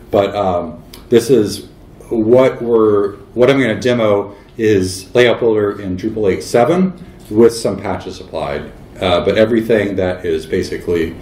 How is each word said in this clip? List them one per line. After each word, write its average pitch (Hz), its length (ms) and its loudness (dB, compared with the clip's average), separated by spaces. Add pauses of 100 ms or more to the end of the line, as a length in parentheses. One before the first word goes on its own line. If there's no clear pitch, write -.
(120)
But, 98 240 0
um, 87 480 -4 (260)
this 117 200 2
is 107 380 0 (420)
what 120 520 2
we're, 107 540 2 (180)
what 123 160 4
I'm 139 100 2
gonna 110 200 0
demo 107 560 0 (220)
is 101 580 0
Layout 120 240 4
Builder 104 420 0
in 92 160 -8
Drupal 110 340 -2
eight 92 120 -4
seven 175 500 0 (360)
with 113 240 4
some 101 260 -6
patches 92 400 -8
applied. 71 520 -8 (300)
Uh, 87 220 0
but 98 140 0
everything 110 580 2
that 90 300 -4
is 80 220 -4
basically, 87 760 -4